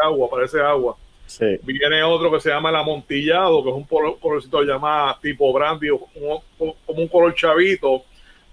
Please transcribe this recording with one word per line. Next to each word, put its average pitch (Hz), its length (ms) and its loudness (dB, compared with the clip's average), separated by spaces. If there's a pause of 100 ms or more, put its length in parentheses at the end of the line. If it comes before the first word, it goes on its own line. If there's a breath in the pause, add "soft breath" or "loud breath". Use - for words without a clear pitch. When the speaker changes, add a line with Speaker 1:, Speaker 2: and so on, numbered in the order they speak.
Speaker 1:
agua, 151 260 0
parece 131 320 -2
agua. 139 380 0 (260)
Speaker 2:
Sí. 104 380 -2
Speaker 1:
Viene 143 400 0
otro 165 280 2
que 156 100 2
se 156 100 -2
llama 151 180 0
el 160 80 0
amontillado, 151 880 0
que 131 60 -2
es 127 40 -4
un 143 120 -10
polo-, 156 320 -2
colorcito 147 440 -2
llama 143 600 0
tipo 139 320 0
brandy, 151 340 0
o 143 120 0
como, 151 440 -10 (140)
como 160 420 -6
un 165 80 -4
color 170 260 4
chavito. 165 680 2 (500 soft breath)